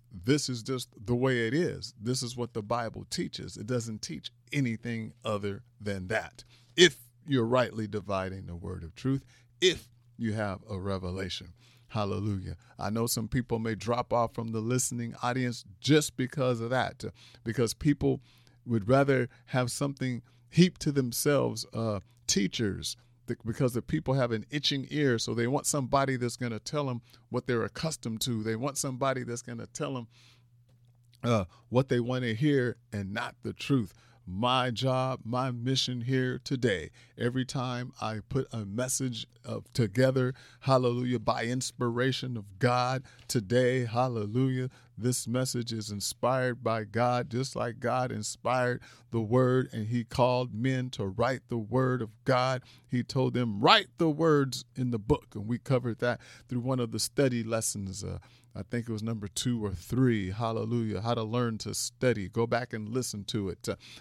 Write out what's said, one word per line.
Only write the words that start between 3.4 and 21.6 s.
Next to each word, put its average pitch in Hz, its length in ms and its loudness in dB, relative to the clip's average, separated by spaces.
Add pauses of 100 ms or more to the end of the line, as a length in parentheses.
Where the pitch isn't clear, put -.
It 107 100 -10
doesn't 113 360 -4
teach - 280 -10 (220)
anything 117 640 -2 (100)
other 101 400 -2 (160)
than 98 300 -4
that, 95 340 -4 (320)
if 170 220 8 (300)
you're 127 180 4
rightly 117 420 2
dividing 95 580 -4
the 87 100 -10
word 87 280 -10
of 82 120 -14
truth, 135 300 -2 (340)
if - 300 2 (280)
you 110 160 -2
have 101 260 -2 (100)
a 98 100 -6
revelation. 92 760 -6 (360)
Hallelujah. 98 680 -4 (220)
I 98 120 -4
know 113 180 -2
some 113 200 -4
people 120 320 -2
may 113 160 -2
drop 117 380 -2
off 117 200 2
from 113 180 -6
the 110 80 -2
listening 120 600 -2
audience 123 440 -2 (160)
just 147 340 4
because 127 460 0
of 117 80 -4
that, 123 340 0 (400)
because 113 300 0
people 139 480 2 (440)
would 113 220 0
rather 135 400 6 (200)
have 127 240 0
something 131 500 -4 (280)
heaped - 320 6
to 151 100 0
themselves, 127 840 2